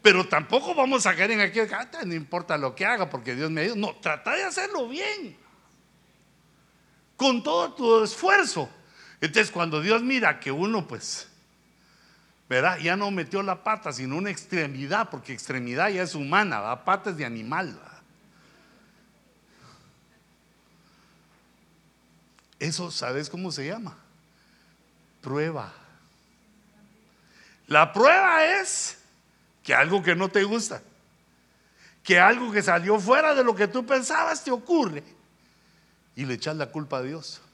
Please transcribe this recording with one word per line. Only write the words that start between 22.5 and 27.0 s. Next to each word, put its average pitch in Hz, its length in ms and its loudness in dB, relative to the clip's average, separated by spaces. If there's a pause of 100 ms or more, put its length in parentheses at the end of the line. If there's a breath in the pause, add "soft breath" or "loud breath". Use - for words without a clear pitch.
Eso, 165 320 -6
¿sabes 139 400 -6
cómo 175 220 -8
se 139 160 -8
llama? 208 280 -10 (1300 soft breath)
Prueba. 139 500 -6 (2000 soft breath)